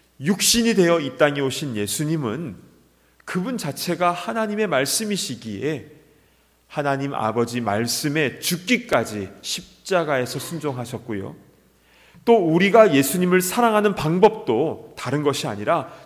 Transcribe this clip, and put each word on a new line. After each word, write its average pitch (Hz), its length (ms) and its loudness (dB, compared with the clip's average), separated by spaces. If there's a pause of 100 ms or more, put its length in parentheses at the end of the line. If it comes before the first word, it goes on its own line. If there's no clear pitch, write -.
(220)
육신이 220 540 2
되어 170 240 4
이 139 180 -6
땅에 143 240 4
오신 135 340 -2
예수님은 135 800 -2 (680)
그분 220 320 -4
자체가 170 540 -2
하나님의 214 560 -2
말씀이시기에 135 1200 -4 (760)
하나님 139 460 -2
아버지 120 460 -2
말씀에 120 800 -2
죽기까지 113 920 -2 (120)
십자가에서 147 960 -4
순종하셨고요. 123 960 -8 (880)
또 233 100 8
우리가 190 580 6
예수님을 180 480 4
사랑하는 208 540 2
방법도 156 1000 2
다른 143 260 -4
것이 143 240 0
아니라 120 440 -2 (140)